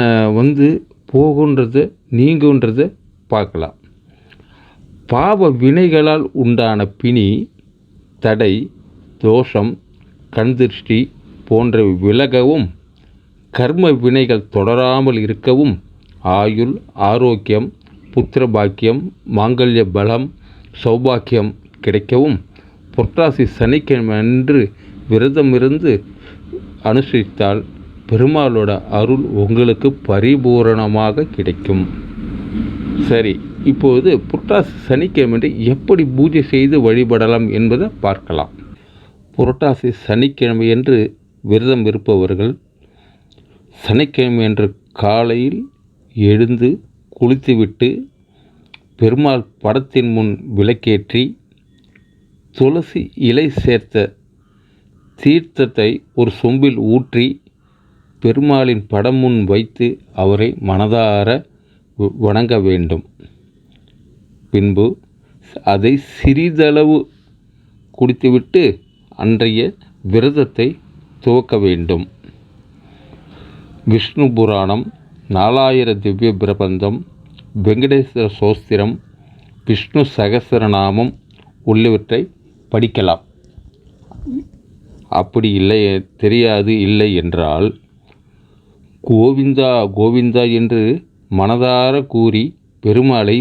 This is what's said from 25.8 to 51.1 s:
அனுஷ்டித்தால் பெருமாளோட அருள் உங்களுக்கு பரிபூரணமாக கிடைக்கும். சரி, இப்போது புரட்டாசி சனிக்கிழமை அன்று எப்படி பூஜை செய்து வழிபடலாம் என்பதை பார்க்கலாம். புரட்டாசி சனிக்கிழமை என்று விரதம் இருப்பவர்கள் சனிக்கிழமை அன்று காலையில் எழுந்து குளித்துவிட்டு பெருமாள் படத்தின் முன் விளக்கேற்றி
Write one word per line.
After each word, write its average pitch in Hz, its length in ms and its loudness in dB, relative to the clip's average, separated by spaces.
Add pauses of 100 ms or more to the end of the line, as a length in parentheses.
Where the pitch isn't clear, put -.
அனுஷ்டித்தால் 110 800 -2 (440)
பெருமாளோட 120 680 0 (160)
அருள் 117 360 0 (100)
உங்களுக்கு 113 540 0 (160)
பரிபூரணமாக 110 1300 0
கிடைக்கும். 92 540 -4 (1200)
சரி, 113 300 0 (300)
இப்போது 135 540 2
புரட்டாசி - 640 -4
சனிக்கிழமை 131 560 -2
அன்று 110 140 -2 (160)
எப்படி 139 400 0
பூஜை 139 380 0
செய்து 139 380 0
வழிபடலாம் 113 720 2
என்பதை 117 340 0 (140)
பார்க்கலாம். 85 500 -6 (840)
புரட்டாசி 131 640 -2
சனிக்கிழமை 117 720 -2
என்று 127 280 2 (460)
விரதம் 117 420 0
இருப்பவர்கள் 101 680 0 (1200)
சனிக்கிழமை 123 680 0
அன்று 104 220 0 (260)
காலையில் 117 640 -2 (560)
எழுந்து 113 540 2 (400)
குளித்துவிட்டு 120 800 0 (1080)
பெருமாள் 127 520 0 (100)
படத்தின் 120 540 -2
முன் 110 180 0 (220)
விளக்கேற்றி 107 720 0 (1300)